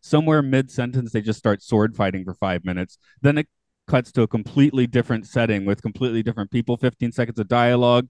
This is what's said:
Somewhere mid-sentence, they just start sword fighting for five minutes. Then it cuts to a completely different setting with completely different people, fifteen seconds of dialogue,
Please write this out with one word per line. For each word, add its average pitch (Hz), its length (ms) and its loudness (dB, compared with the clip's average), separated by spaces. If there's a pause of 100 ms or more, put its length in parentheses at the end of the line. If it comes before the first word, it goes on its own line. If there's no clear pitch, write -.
Somewhere 156 420 2
mid-sentence, 131 720 -2
they 113 80 0
just 107 180 -4
start 104 240 0
sword 110 320 2
fighting 95 300 -2
for 92 100 -10
five 90 300 -2
minutes. 90 320 -6 (260)
Then 147 160 -2
it 151 80 -6 (400)
cuts 127 240 0
to 123 120 2
a 107 40 0
completely 127 600 0
different 117 400 -2
setting 113 360 -2
with 98 180 -2
completely 113 420 -4
different 107 260 -6
people, 120 260 -2
fifteen 120 360 -2
seconds 117 280 -2
of 101 80 -2
dialogue, 120 640 4